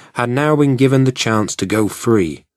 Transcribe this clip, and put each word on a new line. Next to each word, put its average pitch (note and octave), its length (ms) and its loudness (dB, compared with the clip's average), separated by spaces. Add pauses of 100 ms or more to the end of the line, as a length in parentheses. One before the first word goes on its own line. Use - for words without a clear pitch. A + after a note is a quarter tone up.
(140)
had A#2+ 140 -2
now D3 280 0
been C#3+ 200 2
given C3+ 280 2
the C3 80 2
chance A2 440 -2
to - 100 -6
go G#2 220 0
free. F#2+ 560 -2 (120)